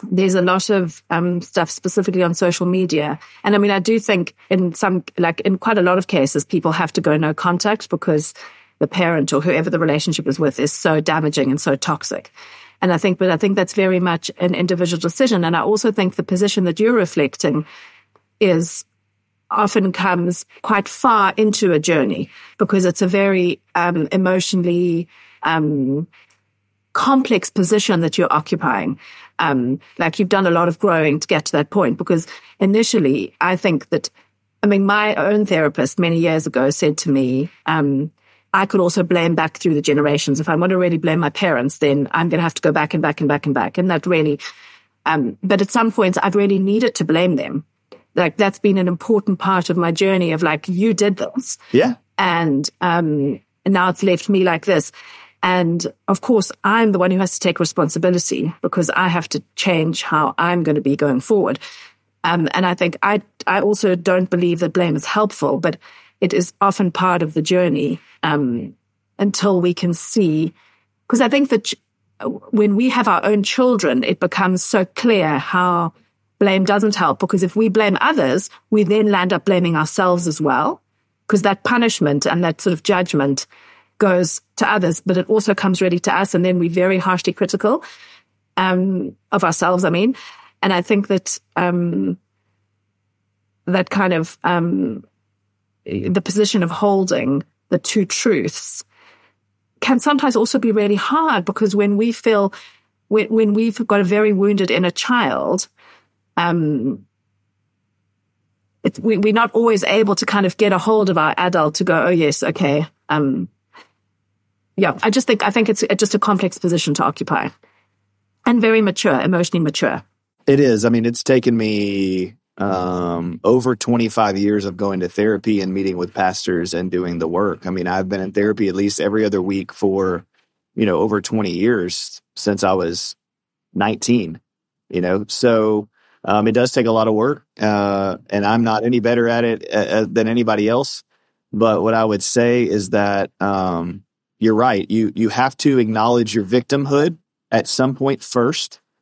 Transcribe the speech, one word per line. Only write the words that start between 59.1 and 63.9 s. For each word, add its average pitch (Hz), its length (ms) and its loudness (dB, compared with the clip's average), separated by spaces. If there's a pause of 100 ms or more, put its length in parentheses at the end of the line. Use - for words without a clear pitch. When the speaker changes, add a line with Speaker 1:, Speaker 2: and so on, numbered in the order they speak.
Speaker 1:
to - 120 -6 (140)
change 165 480 -2
how 156 340 0
I'm 175 240 0
gonna 151 200 0
be 139 160 0
going 135 240 0
forward. 180 360 0 (640)
Um, 165 280 0
and 185 140 0
I 175 100 0
think 175 260 -2
I, 202 200 0 (260)
I 190 140 0
also 202 340 0